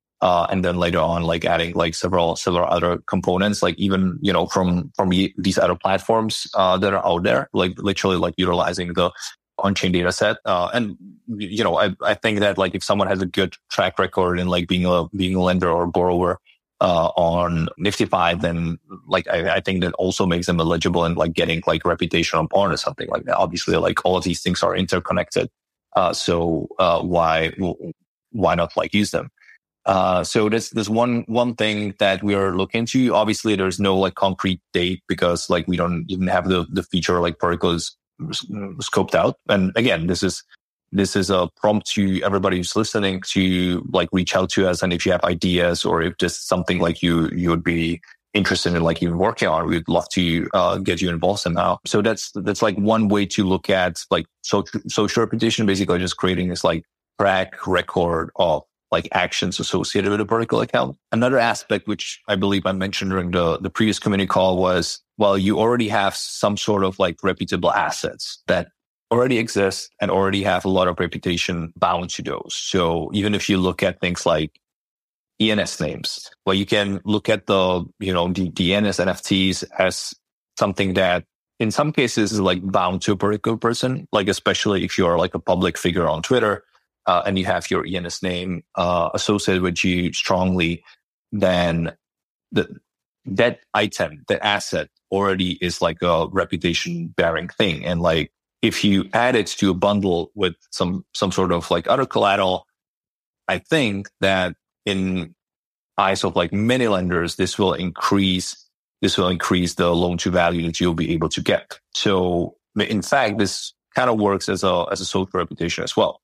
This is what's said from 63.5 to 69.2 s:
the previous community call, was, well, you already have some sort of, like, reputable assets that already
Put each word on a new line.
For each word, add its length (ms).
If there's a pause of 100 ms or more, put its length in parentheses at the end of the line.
the 120
previous 300
community 280
call, 300
was, 440 (160)
well, 200
you 220
already 300
have 260
some 400
sort 280
of, 160
like, 240
reputable 480
assets 760
that 220 (420)
already 260